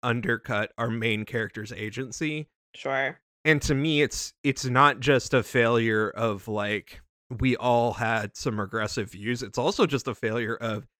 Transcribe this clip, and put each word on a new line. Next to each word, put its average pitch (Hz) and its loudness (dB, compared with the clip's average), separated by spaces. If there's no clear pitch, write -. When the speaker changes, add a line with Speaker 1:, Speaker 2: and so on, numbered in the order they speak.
Speaker 1:
undercut 117 -2
our 117 -2
main 113 -2
character's 107 -6
agency. 131 -6
Speaker 2:
Sure. 135 -4
Speaker 1:
And 147 4
to 151 2
me, 147 2
it's, - -2
it's 135 0
not 131 6
just 131 2
a 127 4
failure 113 2
of, 107 -2
like, 104 -4
we 127 4
all 120 4
had 110 -2
some 110 -2
regressive 104 -4
views. 117 -6
It's 101 -8
also 151 2
just 139 -2
a - -4
failure 113 -4
of, 107 -6